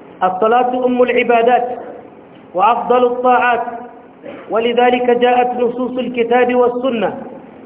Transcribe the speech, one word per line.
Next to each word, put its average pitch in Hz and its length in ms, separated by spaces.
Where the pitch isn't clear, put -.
الصلاة 240 640
أم 247 180
العبادات 240 760
وأفضل 233 500
الطاعات، 247 580
ولذلك 240 580
جاءت 247 500
نصوص 247 380
الكتاب 247 580
والسنة 240 600